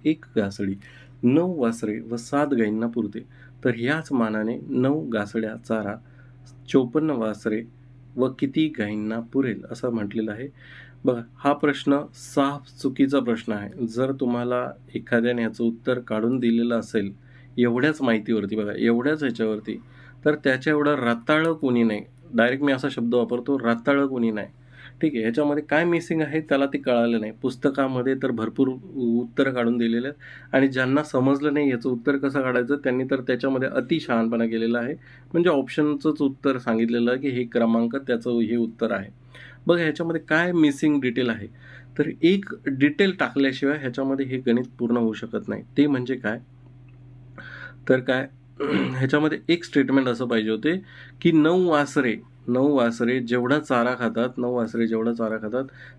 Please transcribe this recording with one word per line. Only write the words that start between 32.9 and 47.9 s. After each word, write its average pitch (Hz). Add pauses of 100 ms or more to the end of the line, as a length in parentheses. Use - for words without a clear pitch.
तर 131
त्याच्यामध्ये 131
अतिशहाणपणा 117
केलेला 113
आहे. 123 (400)
म्हणजे 170
ऑप्शनचंच 147
उत्तर 135
सांगितलेलं 117
आहे 135
की 139
हे 123
क्रमांक, 117
त्याचं 123
हे 113
उत्तर 117
आहे. 104 (580)
बघा, 170
ह्याच्यामध्ये 165
काय 170
मिसिंग 151
डिटेल 123
आहे, 101 (500)
तर 135 (120)
एक 190 (220)
डिटेल 151
टाकल्याशिवाय 139
ह्याच्यामध्ये 135
हे 127
गणित 123 (100)
पूर्ण 117
होऊ 113
शकत 110
नाही. 110 (140)
ते 147
म्हणजे 131
काय, 113 (1500)
तर 131